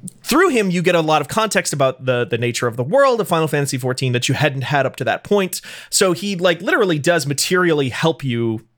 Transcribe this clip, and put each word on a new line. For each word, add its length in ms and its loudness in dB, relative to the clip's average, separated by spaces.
through 280 2
him, 200 0
you 100 0
get 140 2
a 60 4
lot 200 2
of 60 -4
context 460 -2
about 320 0
the, 200 0
the 140 -2
nature 300 -2
of 80 -6
the 80 -2
world 360 2
of 60 -4
Final 220 0
Fantasy 300 -2
fourteen 340 -2
that 160 0
you 80 0
hadn't 260 0
had 240 0
up 80 -6
to 100 -8
that 200 -2
point. 360 0
So 220 2
he, 240 -4
like, 260 0
literally 380 0
does 260 0
materially 600 0
help 340 -2
you 380 -2